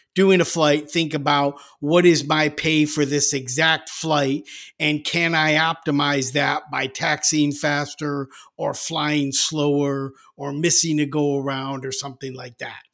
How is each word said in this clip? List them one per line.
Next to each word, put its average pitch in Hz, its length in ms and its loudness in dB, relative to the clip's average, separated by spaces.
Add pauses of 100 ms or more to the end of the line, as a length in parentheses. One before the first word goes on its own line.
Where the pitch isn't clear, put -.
(140)
doing 190 260 6
a 160 60 2
flight, 151 440 2
think 160 220 -2
about, 143 480 0 (200)
"What 170 260 4
is 156 200 6
my 156 220 2
pay 156 380 2
for 147 180 0
this 143 300 0
exact 147 560 -2
flight? 147 540 -2 (360)
And 151 240 0
can 170 300 0
I 156 220 2
optimize 143 760 0
that 143 380 0
by 135 160 -4
taxiing 147 640 0
faster 143 760 -4 (280)
or - 160 -4
flying 151 600 -2
slower 143 800 0 (200)
or 143 200 -8
missing 160 460 0
a 151 40 2
go 143 320 0
around 135 480 -6
or 135 80 -8
something 131 400 -10
like 127 280 -16
that?" 110 340 -12